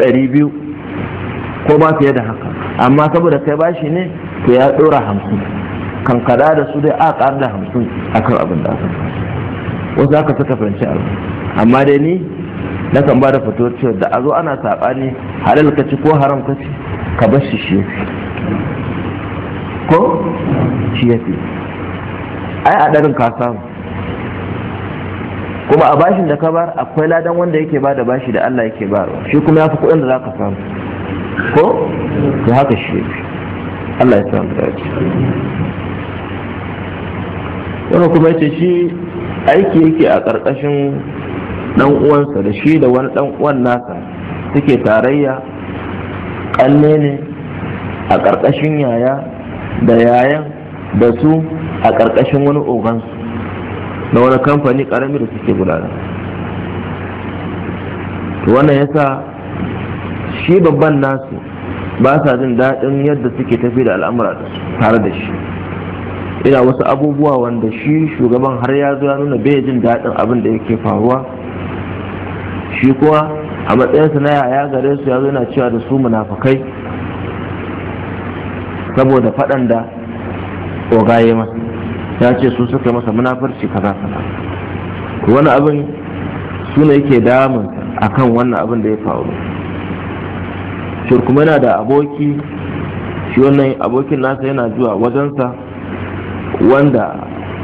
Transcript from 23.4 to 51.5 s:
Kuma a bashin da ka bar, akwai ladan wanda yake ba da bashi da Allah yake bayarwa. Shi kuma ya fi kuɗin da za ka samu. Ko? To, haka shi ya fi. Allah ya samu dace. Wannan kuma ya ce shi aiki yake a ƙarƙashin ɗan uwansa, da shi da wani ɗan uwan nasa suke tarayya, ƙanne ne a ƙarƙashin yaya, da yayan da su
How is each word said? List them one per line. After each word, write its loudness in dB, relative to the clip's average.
Kuma 6
a 4
bashin 4
da 2
ka 0
bar, 0
akwai 0
ladan 2
wanda 2
yake 0
ba 2
da 0
bashi -2
da 0
Allah 0
yake -6
bayarwa. -2
Shi 4
kuma 4
ya 4
fi 0
kuɗin 4
da 0
za 2
ka -10
samu. -4
Ko? 4
To, 4
haka 4
shi -4
ya -2
fi. -8
Allah 6
ya -2
samu -2
dace. -4
Wannan 4
kuma 6
ya 2
ce 2
shi 2
aiki 4
yake 4
a 4
ƙarƙashin -2
ɗan 6
uwansa, 4
da 0
shi 4
da 4
wani 2
ɗan -2
uwan 2
nasa 0
suke 4
tarayya, 2
ƙanne 6
ne 0
a 4
ƙarƙashin 2
yaya, 0
da 6
yayan 4
da 6
su 4